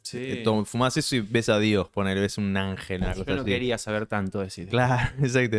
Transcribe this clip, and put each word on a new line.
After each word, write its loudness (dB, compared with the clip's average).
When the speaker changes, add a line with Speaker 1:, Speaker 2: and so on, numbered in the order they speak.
Speaker 1:
Sí. -10
Speaker 2:
eh, -6
to-, 2
fumás 0
eso 0
y 2
ves 0
a 4
Dios, 4
ponele, 0
ves 0
un 0
ángel, -4
una 0
Speaker 1:
Yo -6
Speaker 2:
cosa -2
Speaker 1:
no -4
Speaker 2:
así. -2
Speaker 1:
quería 0
saber -4
tanto, -2
decís. -8
Speaker 2:
Claro, 2
<laughs> -6
exacto. 2